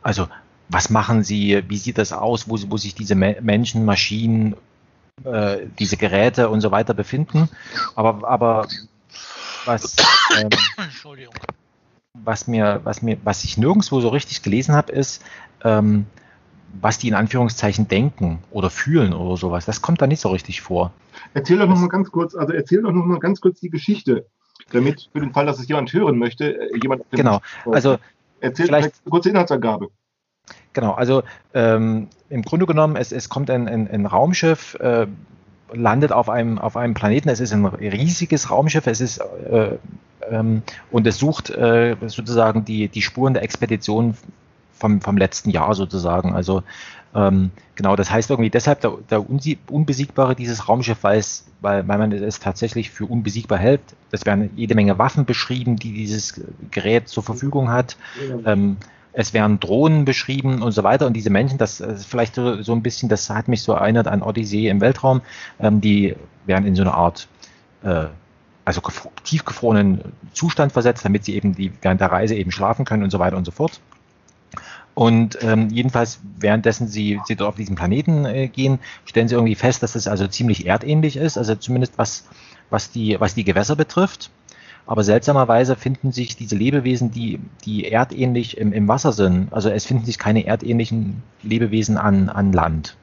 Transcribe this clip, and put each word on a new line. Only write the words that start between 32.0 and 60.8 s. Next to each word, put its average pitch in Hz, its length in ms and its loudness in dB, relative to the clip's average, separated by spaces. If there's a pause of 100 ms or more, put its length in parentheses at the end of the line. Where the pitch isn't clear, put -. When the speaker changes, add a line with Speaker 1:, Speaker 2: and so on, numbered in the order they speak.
Speaker 1:
im 131 140 -6
Grunde 170 220 0
genommen, 156 300 2
es, - 160 -4
es - 180 -8
kommt 135 200 -4
ein, 123 180 0
ein, 110 220 -2
ein 101 160 -2
Raumschiff, 156 720 0
äh, 117 320 0 (640)
landet 120 380 2
auf 113 180 2
einem, 117 280 0
auf - 200 -4
einem 120 160 -2
Planeten. 123 360 0
Es 117 100 0
ist 117 140 -4
ein 104 120 2
riesiges 135 840 -2
Raumschiff. 143 380 2
Es 113 140 -2
ist, 120 160 -4
äh, 101 600 -2 (520)
ähm, 110 340 0 (280)
und 117 140 4
es 113 120 2
sucht, - 320 0
äh, 120 460 4 (120)
sozusagen 110 580 2
die, 107 220 -2
die 104 140 -6
Spuren 131 320 0
der 123 100 0
Expedition 110 720 -2 (580)
vom, 104 280 2
vom 98 160 0
letzten 95 340 0
Jahr 87 240 2
sozusagen. 90 580 -2
Also, 92 300 0 (500)
ähm, 95 380 4 (240)
genau, 98 200 2
das 98 160 0
heißt 113 180 0
irgendwie 117 200 2
deshalb 139 320 2
der, 113 120 0 (160)
der 107 200 0
Unsie-, 139 280 -2 (120)
Unbesiegbare, 139 680 0
dieses 117 320 -8
Raumschiff, 117 340 0
weil 104 180 4
es, - 260 -8 (160)
weil, 101 260 0
weil 101 100 0
man 107 140 2
es 104 280 -6
tatsächlich 110 520 -6
für - 140 -8
unbesiegbar 107 520 -2
hält. 127 240 4 (300)
Es - 140 -6
werden 104 300 0
jede 113 200 0
Menge 101 220 4
Waffen 127 280 2
beschrieben, 123 500 -2
die 110 160 -8
dieses 104 500 -8 (300)
Gerät 113 380 2
zur 107 140 -6
Verfügung 135 480 -2
hat. 120 260 -2 (480)
Speaker 3:
Ja. 107 80 2
Speaker 1:
Ähm, 98 240 2 (340)
es 120 220 -4
werden 107 260 2
Drohnen 147 460 4
beschrieben 131 560 -2
und 117 100 -2
so 101 120 0